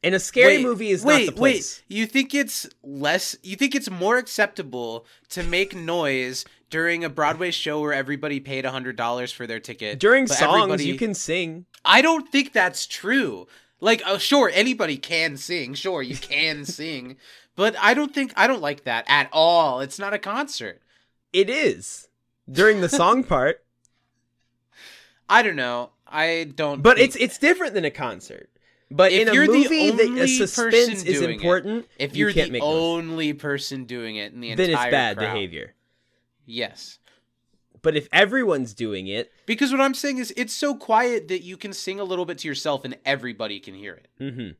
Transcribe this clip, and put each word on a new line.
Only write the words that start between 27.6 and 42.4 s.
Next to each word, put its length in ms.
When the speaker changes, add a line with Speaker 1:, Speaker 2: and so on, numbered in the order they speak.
Speaker 1:
than 100
a 60
concert. 580
But 200
Speaker 2:
If 100
Speaker 1:
in 60
a 60
Speaker 2:
you're 120
the 60
Speaker 1:
movie 400
that 80
a 80
Speaker 2:
only 180
Speaker 1:
suspense 480
Speaker 2:
person 320
Speaker 1:
is 140
Speaker 2:
doing 100
it, 60
Speaker 1:
important, 500
Speaker 2:
if 160
Speaker 1:
you 80
Speaker 2:
you're 100
Speaker 1:
can't 140
Speaker 2:
the 60
Speaker 1:
make 80
noise. 120
Speaker 2:
only 600
person 500
doing 320
it 160
in 80
the 160
Speaker 1:
Then 140
it's 20
Speaker 2:
entire 180
Speaker 1:
bad 280
Speaker 2:
crowd. 140
Speaker 1:
behavior. 420
Speaker 2:
Yes. 520
Speaker 1:
But 140
if 160
everyone's 600
doing 320
it 240
Speaker 2:
Because 240
what 100
I'm 140
saying 240
is, 180
it's 160
so 220
quiet 540
that 160
you 120
can 160
sing 280
a 40
little 200
bit 140
to 100